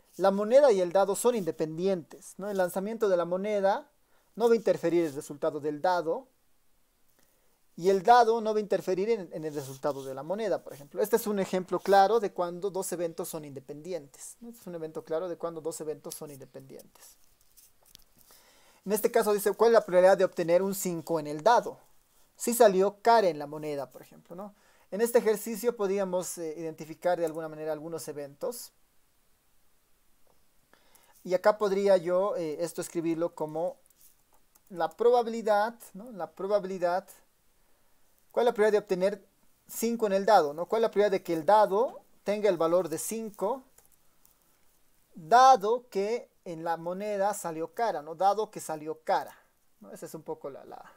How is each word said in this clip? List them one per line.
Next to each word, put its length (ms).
la 140
moneda 400
y 100
el 100
dado 240
son 200
independientes, 1000
¿no? 120
El 80
lanzamiento 520
de 80
la 80
moneda 640
no 120
va 60
a 40
interferir 440
en 60
el 80
resultado 440
del 220
dado, 460
y 120
el 140
dado 380
no 120
va 40
a 40
interferir 480
en, 220
en 140
el 100
resultado 480
de 100
la 100
moneda, 380
por 120
ejemplo. 280
Este 140
es 100
un 140
ejemplo 400
claro 400
de 120
cuando 380
dos 220
eventos 380
son 160
independientes, 960
¿no? 80
Este 120
es 60
un 80
evento 280
claro 260
de 80
cuando 240
dos 180
eventos 340
son 180
independientes. 840
En 60
este 180
caso 220
dice, 220
¿cuál 160
es 40
la 120
probabilidad 320
de 80
obtener 360
un 140
cinco 440
en 80
el 160
dado? 360
Si 180
salió 480
cara 280
en 100
la 80
moneda, 420
por 120
ejemplo, 340
¿no? 180
En 100
este 180
ejercicio 580
podíamos, 600
eh, 200
identificar 600
de 80
alguna 220
manera 240
algunos 360
eventos. 680
Y 120
acá 220
podría 400
yo, 380
eh, 240
esto 220
escribirlo 520
como 440
la 200
probabilidad, 840
¿no? 180
La 200
probabilidad, 760
¿cuál 140
es 60
la 20
probabilidad 180
de 120
obtener 420
cinco 400
en 60
el 120
dado, 300
¿no? 100
¿Cuál 140
es 40
la 80
probabilidad 280
de 40
que 100
el 120
dado 560
tenga 260
el 80
valor 320
de 80
cinco, 640
dado 760
que 420
en 200
la 120
moneda 600
salió 400
cara, 260
¿no? 140
Dado 340
que 100
salió 440
cara, 340
¿no? 120
Ese 160
es 80
un 80
poco 260
la, 160
la, 320